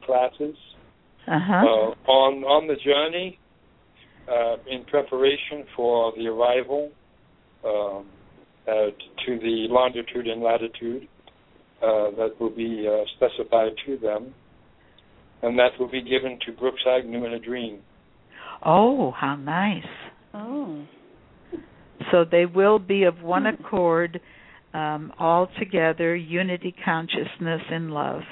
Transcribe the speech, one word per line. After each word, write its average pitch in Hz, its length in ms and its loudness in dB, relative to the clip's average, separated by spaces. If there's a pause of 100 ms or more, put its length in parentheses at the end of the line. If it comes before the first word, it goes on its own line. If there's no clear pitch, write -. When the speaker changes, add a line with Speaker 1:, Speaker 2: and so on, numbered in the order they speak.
Speaker 1:
classes, 127 500 0 (720)
Speaker 2:
Uh-huh. 180 260 2
Speaker 1:
uh, 113 580 4
on, 135 320 6
on 147 240 4
the 147 160 0
journey, 160 540 0 (880)
uh, 117 280 0 (180)
in 123 120 -8
preparation 139 800 0 (100)
for 117 420 2
the 117 100 -6
arrival, 123 600 0 (760)
um, 101 400 -4 (600)
uh, 110 40 -2 (540)
to 123 140 -4
the 113 300 -2
longitude 123 580 2
and 113 140 -4
latitude, 117 640 -2 (760)
uh, 110 360 2
that 110 220 0
will 113 160 -2
be, 113 320 -4
uh, 107 160 2 (140)
specified 113 560 2 (120)
to 139 120 -4
them, 110 360 -4 (1080)
and 120 160 2
that 123 200 6
will 123 120 -2
be 131 100 -6
given 127 440 -2
to 113 80 -10
Brooks 131 340 -4
Agnew 120 380 0
in 117 80 -6
a 117 60 -8
dream. 117 420 -10 (840)
Speaker 2:
Oh, 196 460 4
how 143 240 -4
nice. 165 480 -2 (500)
Speaker 3:
Oh. 208 520 -10 (1300)
Speaker 2:
So 175 180 4
they 175 160 4
will 196 340 4
be 196 240 0
of 170 180 2
one 180 220 -2
Speaker 3:
Hmm. 214 220 -4
Speaker 2:
accord, 170 560 0 (520)
um, 151 460 -6
all 170 280 4 (120)
together, 170 560 0
unity, 175 580 -4 (100)
consciousness, 165 840 -4
and 165 240 -6
love. 147 280 -4 (100)